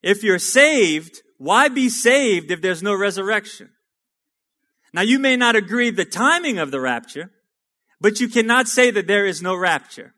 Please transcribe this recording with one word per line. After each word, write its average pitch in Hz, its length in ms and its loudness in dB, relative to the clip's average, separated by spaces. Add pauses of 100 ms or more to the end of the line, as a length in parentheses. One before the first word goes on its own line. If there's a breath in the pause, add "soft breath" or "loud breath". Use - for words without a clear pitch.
If 202 220 0
you're 185 160 2
saved, 214 800 2 (160)
why 214 300 2
be 254 200 0
saved 233 600 0
if 170 100 -6
there's 175 220 -4
no 202 100 -2
resurrection? 202 760 -4 (1200)
Now, 175 100 -2
you 247 180 2
may 269 160 2
not 240 180 2
agree 226 360 0
the 190 140 -4
timing 285 540 -2
of 147 140 -4
the 135 80 -4
rapture, 127 500 -6 (720)
but 214 180 0
you 240 100 -2
cannot 233 380 2
say 247 240 4
that 196 160 -4
there 202 180 2
is 170 180 -4
no 185 120 -2
rapture. - 640 -4